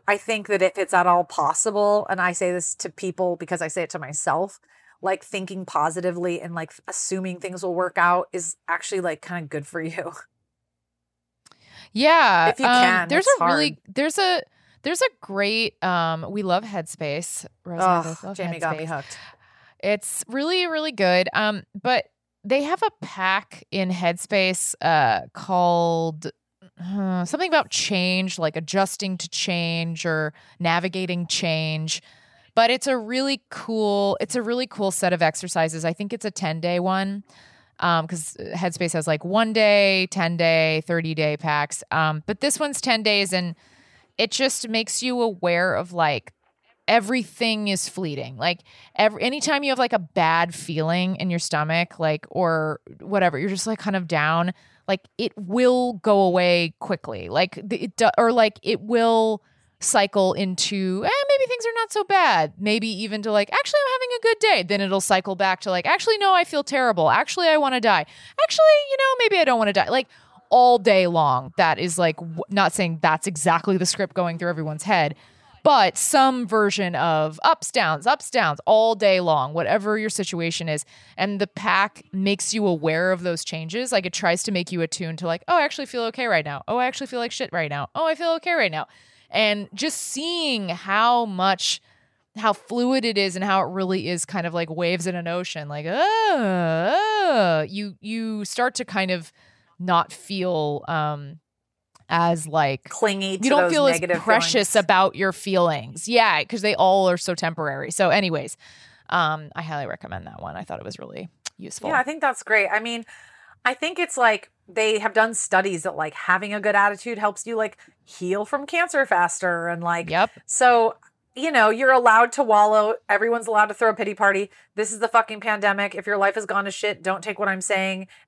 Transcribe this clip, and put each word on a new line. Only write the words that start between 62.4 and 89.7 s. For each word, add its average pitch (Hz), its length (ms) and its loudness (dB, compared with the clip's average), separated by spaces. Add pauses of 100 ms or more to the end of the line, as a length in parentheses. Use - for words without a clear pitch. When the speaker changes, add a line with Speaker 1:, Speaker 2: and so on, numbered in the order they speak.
Speaker 2:
Maybe 214 300 -2
even 202 360 -6
to, 226 100 -2
like, 208 180 2
"Actually, 571 340 2
I'm 508 160 0
having 508 160 -4
a 466 40 -8
good 453 180 2
day." 359 240 4
Then 196 180 -2
it'll 190 200 0
cycle 190 340 0
back 185 260 0
to, 196 100 -4
like, 180 140 -2
"Actually, 359 340 2
no, 392 140 4
I 349 120 6
feel 285 180 -2
terrible. 226 460 2
Actually, 302 400 2
I 311 80 6
wanna 254 240 0
die. 196 240 4 (380)
Actually, 640 220 4 (260)
you 539 60 -2
know, 539 220 2
maybe 440 200 2
I 330 40 6
don't 254 140 2
wanna 208 160 2
die." 196 160 2
Like, 269 180 0 (420)
all 247 280 8
day 190 300 6
long, 143 500 2
that 165 220 4
is, 170 180 -4
like, 165 200 2
w-, 165 320 -10
not 190 240 2
saying 165 280 -2
that's 160 260 0
exactly 175 480 2
the 180 100 0
script 185 280 -2
going 170 240 -2
through 175 120 -4
everyone's 156 340 -6
head, 170 320 0 (480)
but 240 340 6
some 254 500 4
version 202 480 0
of 156 480 0
ups, - 260 2
downs, 160 380 0
ups, 294 220 0
downs, 196 360 0
all 220 300 6
day 190 240 4
long, 151 340 0
whatever 196 440 0
your 214 120 -2
situation 170 600 -4
is. 151 160 -4 (320)
And 202 240 -2
the 202 60 -2
pack 196 560 -2 (100)
makes 190 400 -2
you 220 140 0
aware 165 440 0
of 180 120 -2
those 170 200 -4
changes. 165 480 -6
Like, 196 140 0
it 175 80 -8
tries 175 300 0
to 214 100 -4
make 175 180 -2
you 175 100 -2
attuned 160 380 -6
to, 170 80 -6
like, 165 220 -4
"Oh, 349 80 4
I 311 60 4
actually 285 240 -6
feel 240 160 -6
okay 233 240 -4
right 165 180 2
now. 143 240 -10
Oh, 233 80 0
I 254 80 2
actually 262 220 -6
feel 247 120 -6
like 233 140 -6
shit - 180 -6
right 160 180 -2
now. 143 260 -6
Oh, 320 120 0
I 320 80 2
feel 330 200 -2
okay 349 180 -2
right 233 180 2
now." 156 160 -6 (480)
And 208 380 0